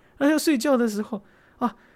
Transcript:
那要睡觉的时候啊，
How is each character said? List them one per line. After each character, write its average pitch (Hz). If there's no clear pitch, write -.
那 277
要 311
睡 302
觉 277
的 240
时 208
候 208
啊， 240